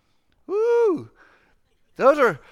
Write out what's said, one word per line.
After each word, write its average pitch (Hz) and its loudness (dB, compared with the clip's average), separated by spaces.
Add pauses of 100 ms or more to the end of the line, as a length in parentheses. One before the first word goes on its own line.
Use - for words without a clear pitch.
(480)
woo, 427 -2 (880)
those 262 4
are, 220 0 (120)